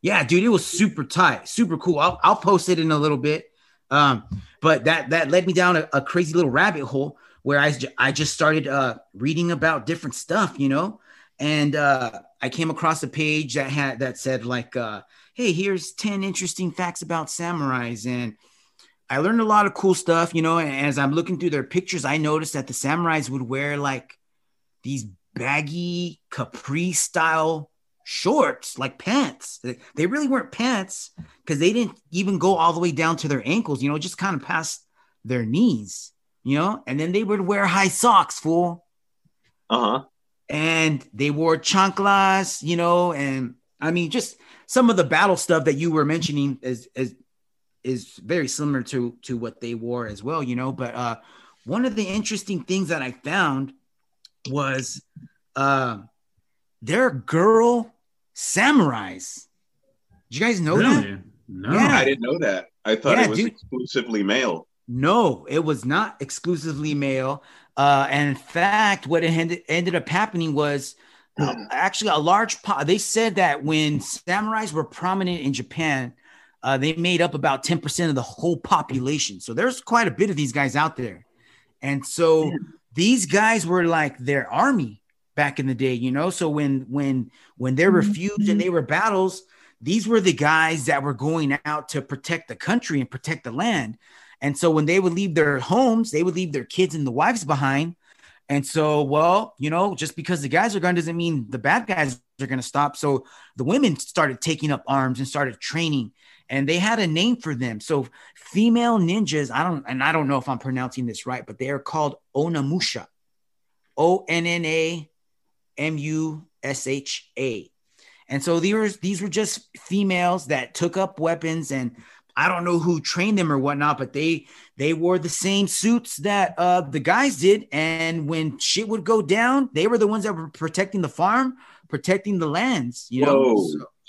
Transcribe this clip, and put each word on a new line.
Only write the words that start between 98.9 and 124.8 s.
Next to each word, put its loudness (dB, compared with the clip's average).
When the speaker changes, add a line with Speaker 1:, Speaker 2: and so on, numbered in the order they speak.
Speaker 1:
well, 2
you -4
know, 0
just -8
because -4
the -4
guys 2
are 0
gone 2
doesn't -2
mean -2
the -6
bad 0
guys -2
are -4
gonna -4
stop. -2
So 0
the -6
women 2
started -2
taking -2
up -2
arms 0
and -4
started -4
training, -2
and 0
they 2
had 2
a 2
name 0
for -6
them. -4
So -2
female 2
ninjas, 0
I 0
don't, -4
and -4
I 4
don't 0
know 0
if -6
I'm -4
pronouncing -6
this -8
right, -8
but -16
they -6
are -4
called -4
Onamusha, -2
O 2
N 0
N -2
A -2
M -4
U -4
S -8
H -6
A. -6
And -6
so 2
these 0
were, 0
these -4
were -4
just -4
females 0
that -2
took -2
up -4
weapons, -4
and -6
I 2
don't -2
know 2
who 2
trained 0
them 2
or 2
whatnot, 0
but -8
they, -2
they 0